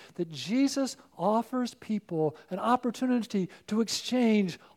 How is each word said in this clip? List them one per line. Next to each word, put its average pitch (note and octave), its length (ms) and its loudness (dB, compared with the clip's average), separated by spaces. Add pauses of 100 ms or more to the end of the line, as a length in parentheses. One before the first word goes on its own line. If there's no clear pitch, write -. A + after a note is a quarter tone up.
(160)
that E3+ 140 -4
Jesus B3 680 0 (200)
offers A3+ 580 0
people D#3+ 600 -2 (140)
an F#3 100 -6
opportunity A#3 880 0 (200)
to G#3+ 120 0
exchange A3 800 2 (180)